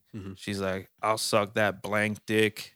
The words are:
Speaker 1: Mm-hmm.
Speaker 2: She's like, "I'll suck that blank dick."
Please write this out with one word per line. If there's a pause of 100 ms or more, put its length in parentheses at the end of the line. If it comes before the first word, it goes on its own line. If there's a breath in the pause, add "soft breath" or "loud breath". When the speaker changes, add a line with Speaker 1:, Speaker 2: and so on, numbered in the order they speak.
(160)
Speaker 1:
Mm-hmm.
Speaker 2:
She's
like, (100)
"I'll
suck
that
blank
dick."